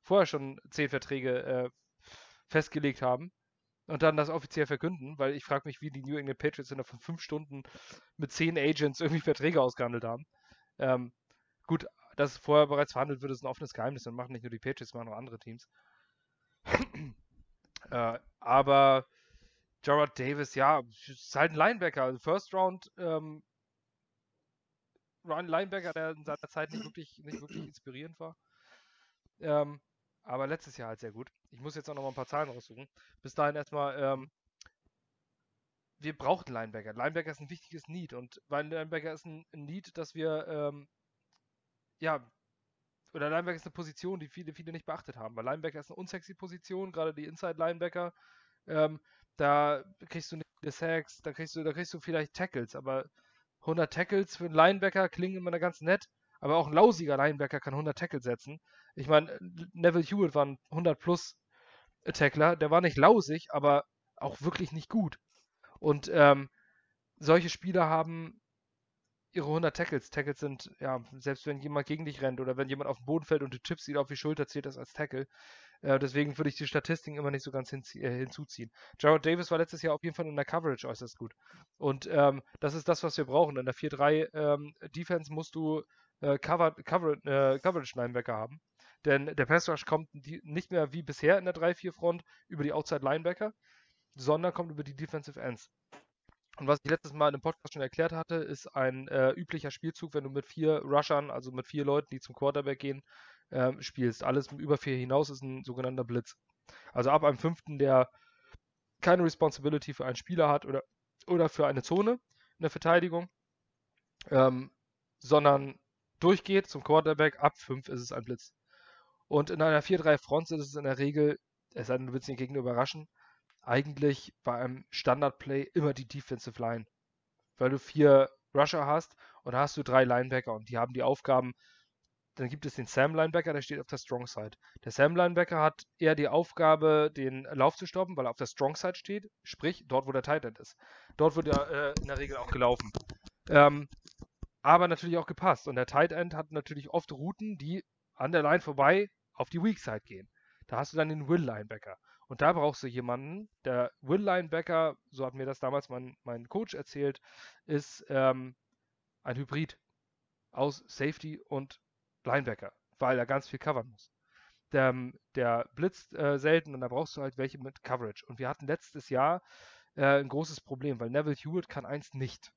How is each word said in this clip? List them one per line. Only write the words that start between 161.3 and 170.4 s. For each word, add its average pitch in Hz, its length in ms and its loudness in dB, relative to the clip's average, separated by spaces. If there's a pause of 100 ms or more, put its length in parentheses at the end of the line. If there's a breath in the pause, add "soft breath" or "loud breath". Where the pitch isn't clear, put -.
und - 420 -8 (440)
Linebacker, 120 480 -2 (260)
weil 131 180 2
er 120 80 0
ganz 135 220 -2
viel 135 120 -12
covern 131 300 -4
muss. - 220 -20 (640 soft breath)
Der, 131 200 4 (420)
der 117 380 0
blitzt, - 400 -4
äh, 143 240 0
selten 151 380 2
und 127 60 -8
da 123 80 -4
brauchst 139 260 -4
du 147 60 -8
halt 135 160 -6
welche 131 200 -4
mit 135 240 -14
Coverage. 123 460 -6
Und 117 120 -16
wir 127 100 -4
hatten 143 180 -8
letztes - 420 -6
Jahr, 147 320 2 (540 loud breath)
äh, 139 240 4
ein 139 80 -2
großes 151 340 -6